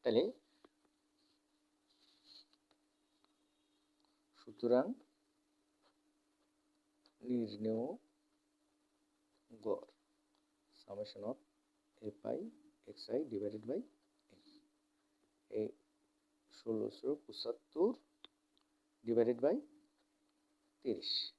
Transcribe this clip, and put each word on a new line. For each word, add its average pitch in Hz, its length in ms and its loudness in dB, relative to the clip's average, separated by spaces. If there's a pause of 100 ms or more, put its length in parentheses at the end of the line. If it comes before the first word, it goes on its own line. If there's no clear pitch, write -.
তাহলে 120 180 6 (4000)
সুতরাং 123 460 4 (2500)
নির্ণেয় 110 580 0 (1800)
গড়, - 220 -2 (920)
summation 104 500 -10
of 135 80 -8 (680)
এফআই - 300 -4 (520)
এক্সআই 113 300 -2 (120)
divided 104 380 -4
by 175 100 -2 (540)
এন। - 120 -20 (1120)
এই 107 100 0 (920)
ষোলোশো 110 480 -2 (160)
পঁচাত্তর - 680 0 (1160)
divided 117 380 6
by 170 120 6 (1300)
তিরিশ। 104 280 -2 (280)